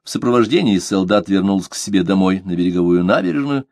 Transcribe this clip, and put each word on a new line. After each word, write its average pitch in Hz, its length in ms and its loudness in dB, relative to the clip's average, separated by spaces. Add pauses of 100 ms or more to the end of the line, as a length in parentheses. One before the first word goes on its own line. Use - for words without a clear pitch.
в - 80 -16
сопровождении 120 680 2
солдат 95 500 0
вернулся 95 420 0
к - 60 -14
себе 101 260 0
домой 95 420 0
на 90 120 -6
Береговую 87 480 0
набережную 135 680 -2